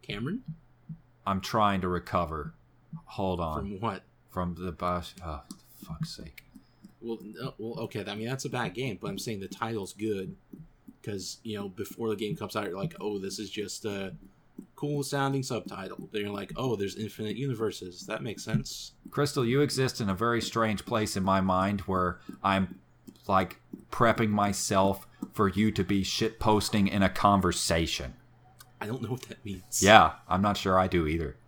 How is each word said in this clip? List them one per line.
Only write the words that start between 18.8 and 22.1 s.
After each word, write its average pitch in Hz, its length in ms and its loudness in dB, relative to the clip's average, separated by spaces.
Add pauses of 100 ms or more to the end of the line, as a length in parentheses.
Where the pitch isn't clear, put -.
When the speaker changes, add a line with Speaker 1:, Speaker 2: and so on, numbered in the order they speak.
Speaker 2:
Crystal, 139 340 0
you 131 160 4
exist 131 400 0
in 104 80 0
a 95 60 0
very 113 260 2
strange 110 440 0
place 107 300 0
in 98 80 0
my 95 180 4
mind 95 400 2
where 90 380 0 (240)